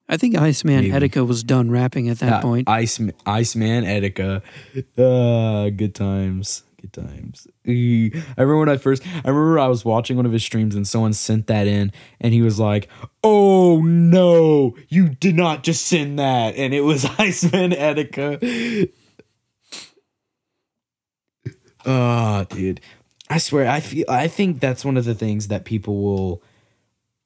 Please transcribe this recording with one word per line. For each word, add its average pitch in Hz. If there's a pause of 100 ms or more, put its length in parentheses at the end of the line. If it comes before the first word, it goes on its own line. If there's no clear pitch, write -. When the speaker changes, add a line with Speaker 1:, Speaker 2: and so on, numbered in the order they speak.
Speaker 1:
I -
think 240
Iceman 147
Speaker 2:
Maybe. 139
Speaker 1:
Etika 131
was 120
done 123
rapping 123
at 120
that 123
Speaker 2:
Uh, 104
Speaker 1:
point. 123
Speaker 2:
Ice-, 113 (260)
Iceman 113
Etika. 98 (560)
Uh, 117
good 101
times. 95 (180)
Good 95
times. - (180)
Ee, 120 (260)
I -
remember 147
when 156
I 143
first, 135 (220)
I 123
remember 156
I 135
was 123
watching 117
one 123
of 117
his 113
streams 110
and 101
someone 110
sent 107
that 107
in 101 (260)
and 117
he 117
was 107
like, 104 (340)
"Oh 196
no, 170 (140)
you 175
did 160
not 160
just -
send 143
that." 123
And 135
it 143
was 143
<laughs> 131
Iceman 180
Etika. 151 (3000)
Oh, 120
dude. 95 (480)
I 160
swear, 139
I 139
feel, 156
I 127
think 175
that's 131
one 139
of 123
the 117
things 104
that 98
people 104
will, 95 (840)